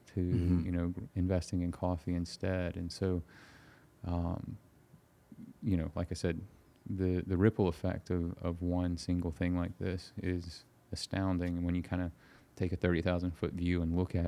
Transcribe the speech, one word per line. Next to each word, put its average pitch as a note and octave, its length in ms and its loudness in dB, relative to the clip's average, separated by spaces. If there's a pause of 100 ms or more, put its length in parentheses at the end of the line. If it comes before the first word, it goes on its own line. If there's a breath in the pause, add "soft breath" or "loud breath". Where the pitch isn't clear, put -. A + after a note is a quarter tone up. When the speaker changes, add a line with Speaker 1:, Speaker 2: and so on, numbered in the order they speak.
(140)
Speaker 1:
to, G2 60 0
Speaker 2:
Mm-hmm. F2+ 460 4
Speaker 1:
you F2+ 60 -2
know, F2 180 0
gr-, F2+ 120 -6 (140)
investing F2+ 460 2
in F2 100 0
coffee F2+ 440 0
instead. F2 600 -2
And F2 160 -6
so, F#2 300 0 (840 soft breath)
um, F2 520 -4 (1040)
you G2 140 2
know, D#2 180 -2
like F2+ 160 -2
I F2+ 40 -4
said, E2+ 240 0 (500)
the, F#2 380 0
the F#2 100 2
ripple G2+ 300 6
effect F2 420 -2
of, F2 320 0
of E2+ 200 -2
one F2 360 0
single F2 340 0
thing F2+ 260 0
like F2 220 -2
this F#2 320 -4 (100)
is F2 420 -4 (280)
astounding. F2+ 680 0
And F2 80 -2
when F2 100 2
you F2 80 0
kinda F2+ 280 -2 (440 soft breath)
take F2+ 180 0
a - 20 -2
thirty F2 260 4
thousand F2+ 300 2
foot E2+ 220 -4
view F2 280 2
and E2 140 2
look F2+ 200 2
at E2+ 120 4